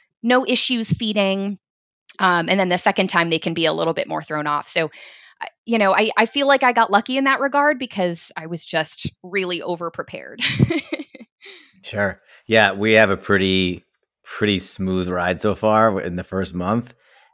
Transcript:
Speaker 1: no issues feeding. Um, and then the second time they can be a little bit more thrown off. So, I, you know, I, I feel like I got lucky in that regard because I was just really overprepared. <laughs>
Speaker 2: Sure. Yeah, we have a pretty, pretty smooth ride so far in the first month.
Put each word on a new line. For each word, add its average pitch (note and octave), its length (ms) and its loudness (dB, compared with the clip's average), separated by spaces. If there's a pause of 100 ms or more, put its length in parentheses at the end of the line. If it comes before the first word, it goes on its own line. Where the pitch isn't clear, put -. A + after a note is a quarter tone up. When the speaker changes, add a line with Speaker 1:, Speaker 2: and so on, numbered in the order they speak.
(220)
Speaker 1:
no B3 240 2
issues A#3 480 0
feeding. G3 640 -2 (640)
Um, F3 280 2
and F#3+ 120 2
then F#3 100 2
the F3+ 80 2
second F#3+ 300 0
time E3+ 220 2
they D#3+ 100 0
can E3+ 140 -4
be E3 120 0
a D#3 80 2
little E3 200 0
bit - 140 -4
more D3+ 140 -6
thrown D3+ 260 -6
off. D3 200 -2
So, D#3+ 240 -2 (500)
I, - 60 -10 (180)
you A3+ 120 0
know, G3 160 2
I, A3 220 2
I A3 100 4
feel C#4 220 -2
like C#4 160 4
I B3 80 4
got A3+ 200 2
lucky A3+ 260 2
in C4+ 80 0
that C4+ 160 2
regard C#4+ 380 0
because F#3 580 -4
I D#3+ 80 -12
was E3 200 -6
just - 440 -4 (140)
really F3+ 380 -4
overprepared. E3+ 800 -8
<laughs> - 520 0 (880)
Speaker 2:
Sure. G2+ 400 -4 (260)
Yeah, A2 240 6
we G#2 220 0
have A2 160 6
a F#2+ 80 0
pretty, F#2+ 680 2 (400)
pretty G#2 360 0
smooth F#2 500 -4
ride F2+ 320 -2
so G#2 120 0
far G#2+ 460 2
in F2 160 -6
the F2+ 80 -6
first F#2 300 -6
month. G#2+ 400 -4 (400)